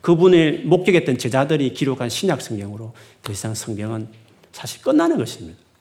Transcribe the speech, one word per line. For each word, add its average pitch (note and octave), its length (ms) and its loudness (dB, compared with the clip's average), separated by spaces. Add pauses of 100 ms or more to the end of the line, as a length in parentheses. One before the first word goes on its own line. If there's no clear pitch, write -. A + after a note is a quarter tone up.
그분을 E3+ 640 4
목격했던 E3 540 2
제자들이 C3+ 560 0
기록한 B2+ 340 -2
신약 D3+ 320 -2
성경으로 G#2+ 540 -10 (300)
더 G#2+ 80 -8
이상 A2 220 -6
성경은 A2 540 -8 (440)
사실 - 300 -14
끝나는 D#4 360 2
것입니다. F2 400 -8 (220)